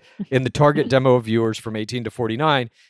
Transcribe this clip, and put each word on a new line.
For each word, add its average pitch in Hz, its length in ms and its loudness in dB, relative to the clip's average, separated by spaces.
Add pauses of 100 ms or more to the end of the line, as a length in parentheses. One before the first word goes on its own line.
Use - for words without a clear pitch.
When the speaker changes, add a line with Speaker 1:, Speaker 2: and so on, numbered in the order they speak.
(120)
Speaker 1:
<laughs> - 200 -10
Speaker 2:
in 131 120 0
the 123 60 -2
target 147 400 2
demo 131 260 4
of 117 100 0
viewers 113 340 0
from 110 160 -10
eighteen 113 300 -8
to 110 60 -8
forty-nine. 123 600 -2 (180)